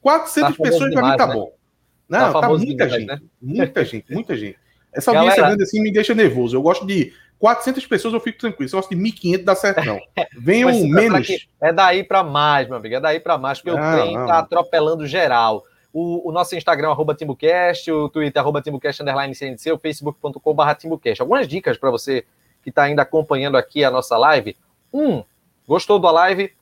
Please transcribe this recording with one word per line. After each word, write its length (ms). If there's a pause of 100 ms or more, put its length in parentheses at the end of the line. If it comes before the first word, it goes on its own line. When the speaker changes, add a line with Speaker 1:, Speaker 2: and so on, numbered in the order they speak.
Speaker 1:
Quatrocentas 500
Speaker 2:
Tá 60
famoso 60
Speaker 1:
pessoas 300
vai 100
Speaker 2:
demais, 140
Speaker 1:
tá 100
Speaker 2:
né? 60
Speaker 1:
bom. 120
Speaker 2:
Tá 80 (680)
Speaker 1:
Não, 140
tá 80
Speaker 2:
famoso 240
Speaker 1:
muita 200
Speaker 2:
demais, 160
Speaker 1:
gente. 80
Speaker 2:
né? 120 (200)
Speaker 1:
Muita 440
gente, 280
muita 240
gente. 200 (360)
Essa 180
Speaker 2:
Galera 200
Speaker 1:
audiência 180
grande 140
assim 180
me 100
deixa 240
nervoso. 400
Eu 60
gosto 260
de 260 (240)
quatrocentas 480
pessoas, 280
eu 80
fico 180
tranquilo. 300
Se 60
eu 40
gosto 120
de 40
mil 120
e 40
quinhentos, 340
dá 100
certo, 280
não. 160 (160)
Speaker 2:
<laughs> 240
Speaker 1:
Venham 320
Speaker 2:
Pois 140
é, 20
pra 140
Speaker 1:
menos. 260
Speaker 2:
que-, 220 (100)
é 140
daí 280
pra 220
mais, 460
meu 80
amigo. 180
É 60
daí 180
pra 180
mais, 220
porque 120
o 60
Speaker 1:
Não, 160
Speaker 2:
trem 240
Speaker 1:
não. 80
Speaker 2:
tá 140
atropelando 640
geral. 600 (260)
O, 380
o 40
nosso 240
Instagram, 340
arroba 240
Timbucast, 760
o 200
Twitter, 320
arroba 200
Timbucast 400
underline 320
C 120
N 120
C, 140
o 60
facebook 440
ponto 200
com 120
barra 220
Timbucast. 460
Algumas 260
dicas 300
pra 120
você 360 (360)
que 80
tá 140
ainda 180
acompanhando 540
aqui 260
a 80
nossa 280
live. 400 (360)
Um, 300 (420)
gostou 320
da 140
live? 400 (100)